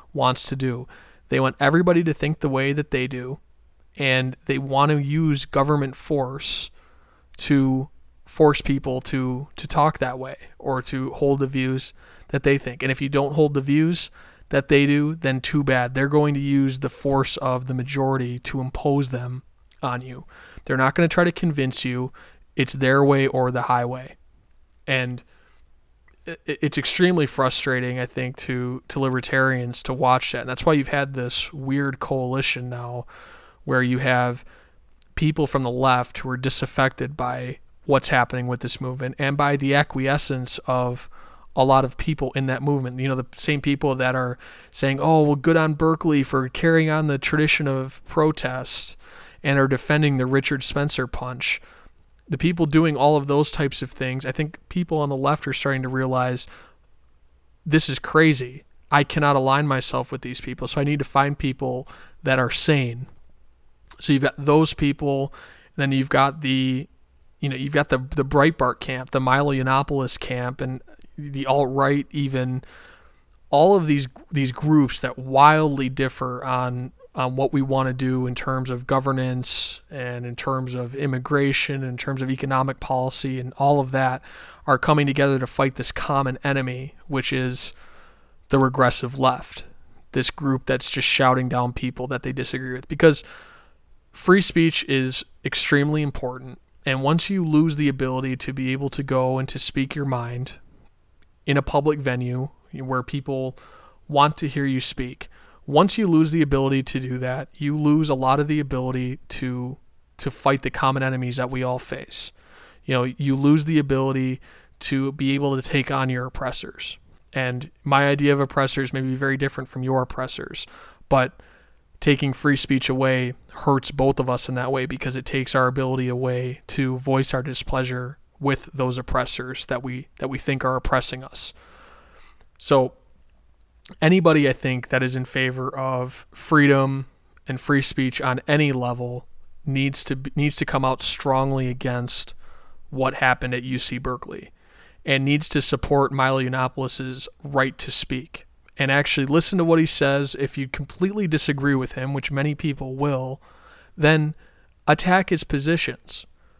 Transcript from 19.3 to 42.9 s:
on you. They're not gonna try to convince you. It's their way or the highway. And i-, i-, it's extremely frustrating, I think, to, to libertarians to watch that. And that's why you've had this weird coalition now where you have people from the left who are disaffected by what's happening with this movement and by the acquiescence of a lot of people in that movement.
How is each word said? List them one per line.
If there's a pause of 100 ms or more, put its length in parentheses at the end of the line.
on
you. (400)
They're
not
gonna
try
to
convince
you. (440)
It's
their
way
or
the
highway. (680)
And (1040)
i-, (160)
i-,
it's
extremely
frustrating,
I
think,
to,
to
libertarians
to
watch
that.
And
that's
why
you've
had
this
weird
coalition
now (580)
where
you
have (680)
people
from
the
left
who
are
disaffected
by (260)
what's
happening
with
this
movement
and
by
the
acquiescence
of (460)
a
lot
of
people
in
that
movement.